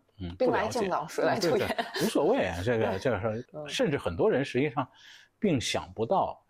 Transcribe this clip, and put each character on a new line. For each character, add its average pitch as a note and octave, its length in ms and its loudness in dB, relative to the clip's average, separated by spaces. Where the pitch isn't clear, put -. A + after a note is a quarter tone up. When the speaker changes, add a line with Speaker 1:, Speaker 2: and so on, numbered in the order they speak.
Speaker 1:
嗯， F2 160 -8
Speaker 2:
兵 B3+ 140 2
来 G#3+ 180 0
将 A3 200 -2
挡， D3+ 160 -2
Speaker 1:
不 - 20 -10
了 - 20 -
解。 - 60 -14
Speaker 2:
水 - 100 0
来 D#3 160 2
土 F3 180 2
掩。 A3+ 80 0
Speaker 1:
对， - 100 -2
对， - 300 -2
无 - 20 4
所 D3 180 2
谓 A3 200 2
啊， F2+ 180 -4
这 A#2 140 2
个， A2 80 2
Speaker 2:
<laughs> - 40 0
对。 F#2+ 100 -2
Speaker 1:
这 C3 100 0
个 G2+ 100 0
事 A2 60 -2
儿， A2 180 -4
Speaker 2:
嗯。 D3+ 140 -12
Speaker 1:
甚 A3+ 220 0
至 C#3 80 0
很 F2 160 -4
多 D3 160 2
人 C#3 140 2
实 B2 160 0
际 D3 100 2
上 C3+ 180 -4
并 D#3+ 200 2
想 - 320 -4
不 A2 140 -4
到， E3 440 0